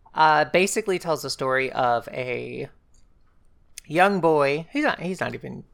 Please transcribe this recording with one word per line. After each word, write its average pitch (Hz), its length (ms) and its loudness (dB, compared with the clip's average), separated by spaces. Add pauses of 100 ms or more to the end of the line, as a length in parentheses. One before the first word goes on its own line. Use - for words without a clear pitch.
(160)
uh, 151 300 6
basically 190 520 0
tells 165 240 -2
the 139 80 -8
story 131 440 -2
of 120 400 0
a 127 560 -8 (1160)
young 180 360 2
boy. 151 500 2
He's 302 140 -2
not, - 160 -2
he's 175 180 -6
not 120 160 -4
even 123 280 -12 (100)